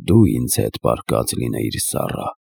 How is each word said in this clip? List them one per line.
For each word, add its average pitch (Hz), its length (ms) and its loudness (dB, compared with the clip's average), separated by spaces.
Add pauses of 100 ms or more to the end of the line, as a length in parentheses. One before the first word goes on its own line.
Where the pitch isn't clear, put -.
դու 107 260 6
ինձ 60 280 0
հետ - 220 -2
պառկած 58 560 -2
լինեիր, 58 440 -4
Սառա, - 500 -4 (300)